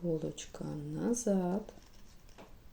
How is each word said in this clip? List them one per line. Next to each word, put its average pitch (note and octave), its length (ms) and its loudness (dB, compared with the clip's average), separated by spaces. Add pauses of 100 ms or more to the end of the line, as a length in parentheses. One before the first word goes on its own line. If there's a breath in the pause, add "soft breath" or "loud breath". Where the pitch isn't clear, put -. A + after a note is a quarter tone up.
голочка D#3+ 640 0
назад, F3+ 1080 2 (1000)